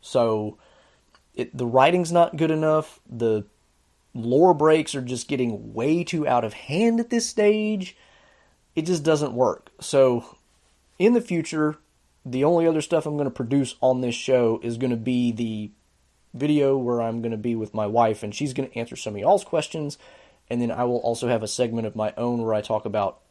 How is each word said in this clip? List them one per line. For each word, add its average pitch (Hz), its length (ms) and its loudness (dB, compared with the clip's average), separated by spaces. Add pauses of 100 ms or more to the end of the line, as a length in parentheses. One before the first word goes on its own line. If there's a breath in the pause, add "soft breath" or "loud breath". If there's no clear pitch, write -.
So, 110 560 0 (760 soft breath)
it, - 240 -8
the 127 80 -4
writing's 160 460 4
not 170 260 2
good 160 140 2
enough, 156 480 0 (100)
the 110 360 0 (680)
lore 131 400 4
breaks 156 400 4
are 139 80 -6
just 123 260 -8
getting 113 460 -4
way 147 300 0
too 160 240 -4
out 123 160 2
of 110 100 -6
hand 226 460 0
at 233 100 -4
this 233 180 -2
stage. 214 680 0 (800 soft breath)
It 160 100 -2
just 170 180 -2
doesn't 147 300 2
work. 120 460 0
So, 127 580 2 (640)
in 214 140 4
the 233 80 2
future, 156 560 -2 (480)
the 127 180 -2
only 165 240 4
other 160 140 2
stuff 156 240 -2
I'm 151 120 -4
gonna 143 120 -2
produce 127 520 -2
on 127 200 4
this 123 140 -2
show 120 480 2
is 117 140 -6
gonna 123 200 -2
be 120 340 0
the 110 400 -6 (600)
video 139 440 2
where 120 240 -2
I'm 113 200 -4
gonna 113 160 -4
be 117 180 -2
with 110 180 -6
my 107 140 -2
wife, 110 360 2
and 104 100 -8
she's 139 200 -4
gonna 131 220 -4
answer 117 200 -8
some 107 200 -10
of 101 40 -8
y'all's 185 240 4
questions, 151 540 -6 (520 soft breath)
and 120 120 -2
then 117 100 -2
I 120 120 -4
will 123 140 0
also 117 300 -4
have 117 160 0
a 107 40 -6
segment 113 400 -2
of 98 80 -8
my 107 220 -2
own 120 240 -2
where 113 120 0
I 107 80 0
talk 107 240 -4
about 101 340 -2 (120)